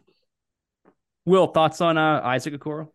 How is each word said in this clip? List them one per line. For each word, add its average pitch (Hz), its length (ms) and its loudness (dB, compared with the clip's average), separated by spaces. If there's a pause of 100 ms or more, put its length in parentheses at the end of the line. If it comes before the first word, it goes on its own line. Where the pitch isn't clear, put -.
(1300)
Will, 180 220 4
thoughts 160 340 0
on, 160 160 2
uh, 156 260 2
Isaac 131 300 -4
Okoro? 151 400 -12